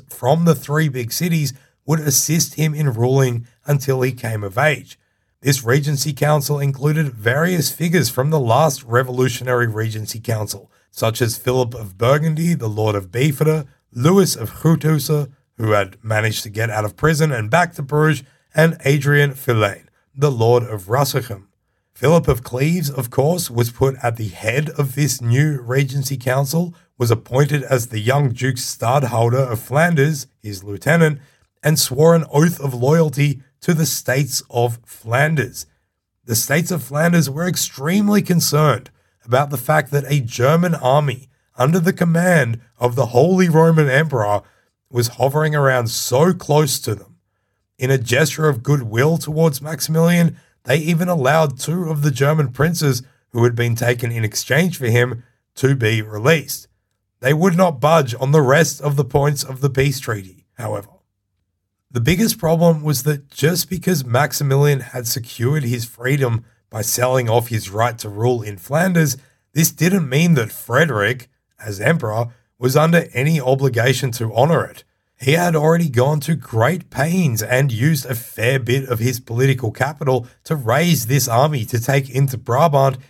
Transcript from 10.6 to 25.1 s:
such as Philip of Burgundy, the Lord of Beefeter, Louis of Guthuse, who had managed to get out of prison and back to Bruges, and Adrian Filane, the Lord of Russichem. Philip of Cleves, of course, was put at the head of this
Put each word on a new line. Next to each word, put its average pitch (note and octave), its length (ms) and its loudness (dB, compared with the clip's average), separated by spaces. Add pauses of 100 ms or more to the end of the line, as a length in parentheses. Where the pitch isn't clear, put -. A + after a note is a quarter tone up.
such A2+ 320 -2
as A#2 160 -2
Philip B2 360 -2
of G2+ 240 -14
Burgundy, D#3 560 2
the A#2 140 -4
Lord G#2+ 260 0
of F#2+ 160 -6
Beefeter, D3+ 540 0 (280)
Louis E3 440 4
of A#2 140 -8
Guthuse, D3+ 800 0 (260)
who A2 140 -2
had G2 320 0
managed G#2+ 400 -2
to A2+ 80 -14
get A2 200 -4
out G#2+ 140 -2
of G2+ 120 -6
prison D#3 360 0
and A2 180 -4
back F3 240 0
to D3+ 80 -10
Bruges, D3 400 0 (320)
and D#3+ 300 4
Adrian C#3+ 480 4
Filane, G#2+ 560 -2 (260)
the C#3+ 160 2
Lord A#2+ 320 4
of A2 220 -8
Russichem. A#2 600 -2 (500)
Philip D#3+ 340 2
of C3 160 0
Cleves, D3 460 -2
of B2+ 200 -8
course, E3 400 0
was A#2+ 200 0
put C3+ 320 0
at A#2 140 -2
the A2 120 -6
head B2+ 420 -4
of C#3 240 -4
this C#3+ 260 -2